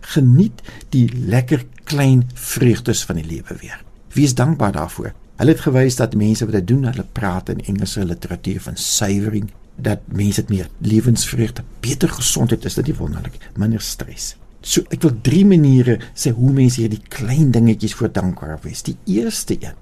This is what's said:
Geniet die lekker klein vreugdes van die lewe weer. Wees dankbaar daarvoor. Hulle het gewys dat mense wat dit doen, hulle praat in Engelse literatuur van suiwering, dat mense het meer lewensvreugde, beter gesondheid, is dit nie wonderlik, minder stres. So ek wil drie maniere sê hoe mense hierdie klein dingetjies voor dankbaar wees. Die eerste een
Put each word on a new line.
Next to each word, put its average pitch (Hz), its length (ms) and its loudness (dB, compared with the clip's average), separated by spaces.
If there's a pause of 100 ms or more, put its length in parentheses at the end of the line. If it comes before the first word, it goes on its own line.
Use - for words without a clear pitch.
(160)
Geniet 143 440 4 (320)
die 123 220 4
lekker 123 500 0 (240)
klein 135 380 4 (100)
vreugdes - 720 0
van 82 140 -4
die 80 60 -10
lewe 85 340 -10
weer. - 180 -16 (360)
Wees 135 200 4
dankbaar 131 400 0
daarvoor. 87 380 -8 (260)
Hulle 156 160 4
het 156 80 -12
gewys 131 360 2
dat 113 160 0
mense 107 320 2
wat 107 120 0
dit 90 80 -4
doen, 131 200 2
hulle 110 280 -6
praat 92 360 -4
in - 200 -6
Engelse 98 360 -4
literatuur 90 600 -6
van - 120 -10
suiwering, 104 680 -2 (280)
dat - 320 -4
mense 101 360 0
het - 80 -4
meer 92 160 -2 (160)
lewensvreugde, 110 800 2 (200)
beter 127 280 0
gesondheid, - 560 -2
is - 120 -6
dit - 120 -2
nie - 80 -4
wonderlik, 82 400 -8 (200)
minder 107 240 0
stres. - 500 -10 (320)
So - 240 0
ek - 160 -4
wil 139 160 4
drie 160 240 4
maniere 135 540 6 (180)
sê 135 160 -2
hoe 123 200 2
mense 123 280 4
hierdie 107 220 -2 (100)
klein 131 400 2
dingetjies 113 460 2
voor 110 140 0
dankbaar 85 500 -6
wees. - 240 -12
Die - 100 -8 (160)
eerste - 460 -4
een - 220 -12